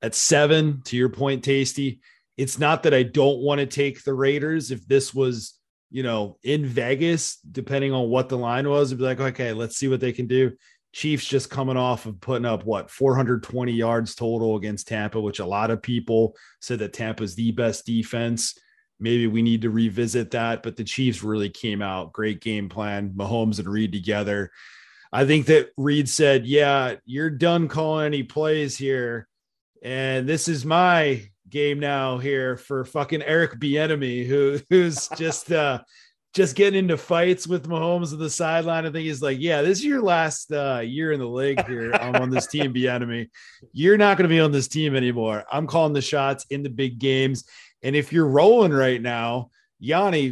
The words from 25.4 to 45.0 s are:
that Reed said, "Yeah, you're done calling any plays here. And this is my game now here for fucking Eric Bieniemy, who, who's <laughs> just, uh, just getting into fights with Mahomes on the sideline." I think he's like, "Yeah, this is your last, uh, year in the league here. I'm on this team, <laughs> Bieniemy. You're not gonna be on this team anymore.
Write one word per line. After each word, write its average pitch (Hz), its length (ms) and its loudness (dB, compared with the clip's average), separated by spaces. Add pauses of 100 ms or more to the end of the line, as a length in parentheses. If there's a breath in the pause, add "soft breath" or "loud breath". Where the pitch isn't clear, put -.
that 151 280 6
Reed 147 320 0
said, 139 400 4
"Yeah, 139 480 2 (100)
you're 143 240 -4
done 165 380 2
calling 156 380 -2
any 147 180 -2
plays 151 540 -2
here. 123 500 -4 (560)
And 131 440 -2
this 156 200 -2
is 151 180 -4
my 156 580 4 (260)
game 143 320 -2
now 135 360 -2
here 131 380 -2
for 131 300 -8
fucking 151 380 -4
Eric 156 360 2
Bieniemy, 143 640 0
who, 139 340 2 (100)
who's 175 400 4
<laughs> - 80 -8
just, 160 340 -4
uh, 143 300 0 (520 soft breath)
just 175 220 2
getting 196 240 4
into 175 160 2
fights 175 500 2
with 160 220 -4
Mahomes 170 460 -2
on 156 60 -10
the 156 100 -4
sideline." 165 560 0
I 160 60 -4
think 160 140 -6
he's 147 160 -6
like, 135 200 -2
"Yeah, 156 220 0
this 185 160 2
is 254 60 -6
your 285 160 0
last, 165 520 0
uh, 139 280 -2
year 143 300 -4
in 147 80 -2
the 123 80 -6
league 127 400 -2
here. 117 260 -6
I'm 123 220 -2
on 127 140 0
this 131 180 -2
team, 143 260 -4
<laughs> - 0 -
Bieniemy. 123 560 -2 (440 loud breath)
You're 185 240 6
not 202 180 6
gonna 180 140 4
be 165 100 6
on 156 140 4
this 135 160 0
team 151 260 -2
anymore. 117 560 0